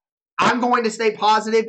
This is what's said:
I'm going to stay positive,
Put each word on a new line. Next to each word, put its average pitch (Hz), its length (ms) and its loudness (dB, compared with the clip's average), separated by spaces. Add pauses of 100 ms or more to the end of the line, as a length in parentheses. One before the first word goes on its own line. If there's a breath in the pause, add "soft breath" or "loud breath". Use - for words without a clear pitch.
(380)
I'm 233 220 0
going 240 240 0
to 214 60 -2
stay 220 220 -2
positive, 214 560 0